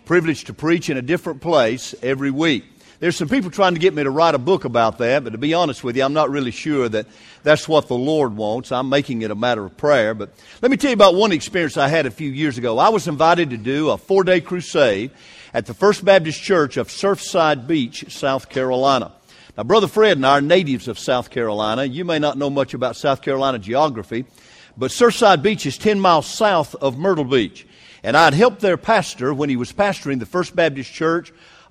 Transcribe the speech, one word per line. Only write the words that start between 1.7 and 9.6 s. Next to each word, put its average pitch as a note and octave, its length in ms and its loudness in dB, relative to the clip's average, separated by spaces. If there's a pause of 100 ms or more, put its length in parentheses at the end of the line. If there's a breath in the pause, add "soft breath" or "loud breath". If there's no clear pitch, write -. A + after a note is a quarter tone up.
every C3+ 280 -2
week. C#3 340 -2 (340 soft breath)
There's - 160 -2
some D#3+ 140 -6
people G3 220 -2
trying F#3 240 2
to E3 40 -6
get F3 140 2
me D3+ 120 -4
to C#3 60 -2
write D#3+ 240 2
a C#3 40 2
book E3+ 260 0
about A#2 340 0
that, B2+ 240 0
but A2+ 100 -10
to A2 60 -10
be D3 140 -2
honest D#3+ 320 -2
with B2 140 -4
you, C3 40 2
I'm C#3 120 0
not D3+ 160 0
really C#3 200 -4
sure C3+ 380 -2
that G#2+ 180 -4 (360 loud breath)
that's D3+ 260 2
what D#3 200 2
the B2+ 60 -2
Lord C3 400 0
wants. A2 380 -4
I'm C3 160 -4
making C3 320 -2
it A2 100 -4
a G#2 60 -6
matter A2+ 280 -2